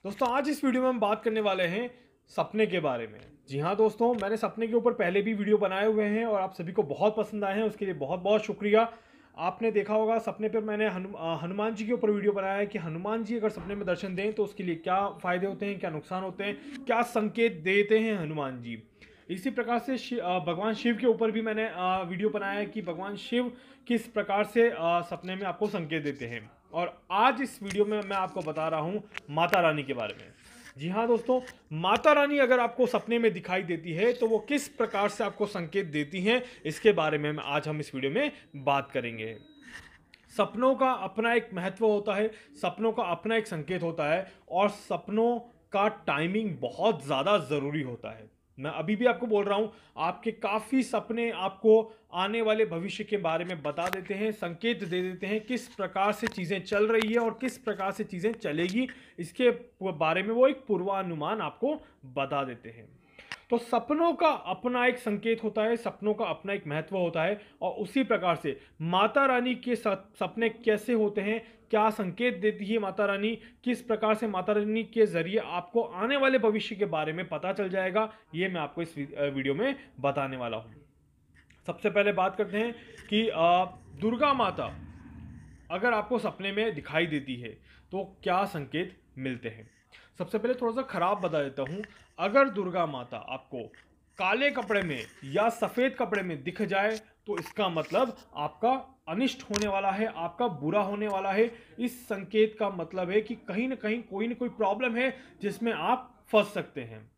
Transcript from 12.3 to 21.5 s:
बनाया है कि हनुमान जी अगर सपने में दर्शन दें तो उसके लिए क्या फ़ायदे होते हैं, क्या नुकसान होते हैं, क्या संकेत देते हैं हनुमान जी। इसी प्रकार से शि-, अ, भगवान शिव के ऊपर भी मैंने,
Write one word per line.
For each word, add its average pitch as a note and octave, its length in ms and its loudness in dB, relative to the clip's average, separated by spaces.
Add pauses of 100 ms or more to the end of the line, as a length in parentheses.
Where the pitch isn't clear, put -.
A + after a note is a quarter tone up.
बनाया G3 220 -2
है G3+ 120 0
कि G#3 120 -6
हनुमान F#3 460 -4
जी A3+ 120 -4
अगर G#3+ 120 0
सपने G3 260 -6
में G3+ 120 -6
दर्शन F3+ 280 -2
दें G3+ 180 -2
तो G#3+ 120 0
उसके G3+ 180 -8
लिए F3 120 -2
क्या F#3 340 0 (140)
फ़ायदे F3+ 240 0
होते G3 200 -4
हैं, G3 120 -6
क्या F3+ 120 -4
नुकसान F#3 320 -6
होते F#3+ 220 -6
हैं, G#3 400 -8
क्या A#3 180 2
संकेत A3 640 2
देते G3+ 340 4
हैं A3 200 2
हनुमान C#3+ 440 -4
जी। A#2 200 -10 (480)
इसी F#3+ 200 -4
प्रकार A#3 280 0
से B3+ 200 -2
शि-, A#3 200 -6
अ, F3+ 200 0
भगवान F3 360 0
शिव A#3 220 2
के B3 100 2
ऊपर A3+ 240 4
भी A3 120 -2
मैंने, A3 260 0